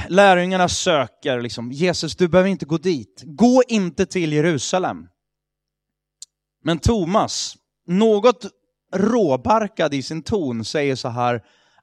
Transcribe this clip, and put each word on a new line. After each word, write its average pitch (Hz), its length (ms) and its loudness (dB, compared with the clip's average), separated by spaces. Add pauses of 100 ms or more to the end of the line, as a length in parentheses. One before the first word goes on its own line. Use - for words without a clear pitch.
lärjungarna 185 600 4
söker 135 720 -2
liksom, 120 320 -8
"Jesus, 160 440 -2
du 180 120 2
behöver 185 220 4
inte 170 160 -4
gå 160 120 -2
dit. 143 460 -6
Gå 240 440 4
inte 190 380 -2
till 165 260 -4
Jerusalem." 151 760 -2 (1600)
Men 160 140 -2
Thomas, 190 760 -2 (300)
något 208 600 2 (480)
råbarkad 190 1000 0
i 135 80 -4
sin 156 200 -10
ton, 127 420 -4
säger 143 320 -2
så 127 120 -8
här, 120 360 -2 (380)